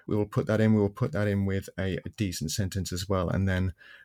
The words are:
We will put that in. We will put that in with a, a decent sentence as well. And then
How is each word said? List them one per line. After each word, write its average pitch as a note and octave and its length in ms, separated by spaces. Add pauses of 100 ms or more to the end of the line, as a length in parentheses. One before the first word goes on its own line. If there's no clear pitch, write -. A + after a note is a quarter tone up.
We - 80
will G#2 100
put - 220
that G#2+ 120
in. A2 140
We G#2+ 60
will G2+ 100
put B2 220
that G#2 160
in G2+ 180
with G2 220 (100)
a, F#2+ 260
a - 120
decent F2 340
sentence F#2+ 420
as F#2 160
well. F#2 200
And F#2+ 200
then F#2 240 (320)